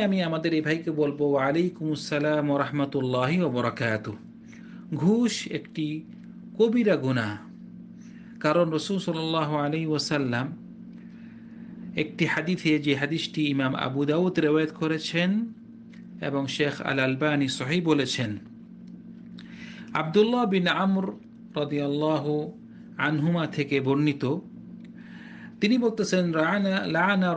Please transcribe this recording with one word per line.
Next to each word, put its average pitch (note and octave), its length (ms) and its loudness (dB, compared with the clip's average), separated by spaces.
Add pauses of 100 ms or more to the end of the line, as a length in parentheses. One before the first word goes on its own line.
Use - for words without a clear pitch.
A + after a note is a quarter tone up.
আমি F#3+ 120 4 (100)
আমাদের D#3+ 300 0
এই D3+ 80 2
ভাইকে E3 240 0
বলবো, D3 420 2
ওয়া C3+ 160 4
আলাইকুম E3+ 440 0
আসসালাম D3 580 0
ওয়া C#3 140 4
রাহমাতুল্লাহি C3+ 760 0
ওয়া D#3 160 2
বারাকাতুহু। A2+ 600 0 (840)
ঘুষ A3 300 4 (260)
একটি - 280 -6 (720)
কবিরা G#3+ 380 6
গুনাহ, B2+ 360 0 (1120)
কারণ E3 220 6 (100)
রাসূল F#3+ 220 -2
সাল্লাল্লাহু D#3+ 560 0 (100)
আলাইহি D#3+ 280 0
ওয়াসাল্লাম C#3 540 0 (1600)
একটি D#3+ 220 -2 (100)
হাদিসে, E3 380 0 (140)
যে C#3+ 140 4
হাদিসটি D3+ 400 -4 (140)
ইমাম C3+ 180 2 (140)
আবু C3 140 -2 (100)
দাউদ F3 240 2 (100)
রিওয়ায়াত D#3 360 4
করেছেন D#3+ 500 0 (1000)
এবং C#3 140 0 (120)
শেখ C#3+ 200 2 (160)
আল C#3 80 2 (100)
আলবানী C#3+ 400 2 (100)
সহিহ D3+ 220 0 (100)
বলেছেন, B2+ 400 2 (1700)
আব্দুল্লাহ G#3+ 420 4 (100)
বিন F#3 140 4 (180)
আমর F#3+ 220 2 (540)
রাদিয়াল্লাহু D3 720 0 (760)
আনহুমা D#3 380 2 (120)
থেকে C#3+ 200 2 (100)
বর্ণিত, C#3+ 380 2 (1400)
তিনি G#3+ 240 4
বলতেছেন, F#3+ 400 2 (160)
রানা, F#3+ 340 2 (220)
লানা F#3 400 4